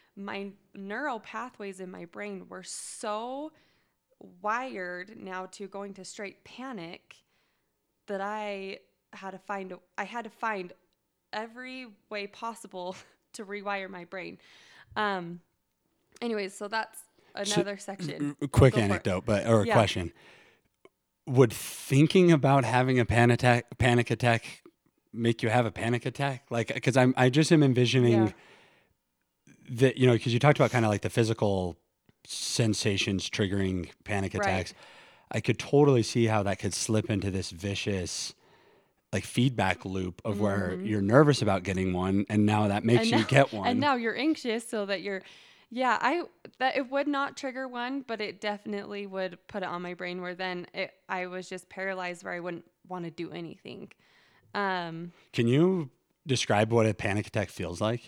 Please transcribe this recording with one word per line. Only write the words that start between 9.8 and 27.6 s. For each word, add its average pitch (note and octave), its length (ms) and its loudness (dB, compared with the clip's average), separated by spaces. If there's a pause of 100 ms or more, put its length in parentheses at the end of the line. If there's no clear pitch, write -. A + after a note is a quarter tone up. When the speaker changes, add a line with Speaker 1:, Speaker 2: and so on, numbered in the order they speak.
Speaker 1:
I G3+ 80 -6
had A3 200 -10
to G#3+ 60 -14
find G3+ 420 -6 (600)
every B3 540 -12 (240)
way G3+ 160 -6
possible G3 680 -10 (200)
<laughs> - 180 -20
to A3+ 140 -14
rewire G3 420 -6
my F3+ 160 -14
brain. F3 340 -12 (580)
Um, F3+ 440 -2 (800)
anyways, G#3 340 -4
so G#3 140 -10
that's A3 300 -6 (460)
Speaker 2:
So, G#3 100 -2
Speaker 1:
another G3 240 0
section. E3+ 520 -8
Speaker 2:
r-, D3 120 -14
r-, D3 60 -4
quick C3+ 260 8
Speaker 1:
Go B2 60 4
for A2 40 2
it. G2+ 60 2
Speaker 2:
anecdote, F#2 340 -2
but, G#2+ 220 0
or A2+ 160 6
a F#2+ 40 2
Speaker 1:
Yeah. - 60 0
Speaker 2:
question. F#2+ 400 2 (1120)
Would B2+ 260 6
thinking D#3 800 4
about C#3 320 4
having B2+ 340 2
a A#2+ 60 4
pan A#2+ 260 6
attack, A#2+ 480 2
panic A#2+ 320 4
attack A#2 520 0 (500)
make A#2 300 0
you A#2 60 0
have A#2+ 180 4
a G#2+ 40 -2
panic A#2 340 -4
attack? C3+ 460 -6
Like, A#2 320 -4
'cause B2 140 2
I'm, B2+ 200 6
I B2+ 140 6
just D3+ 220 4
am D#3 100 8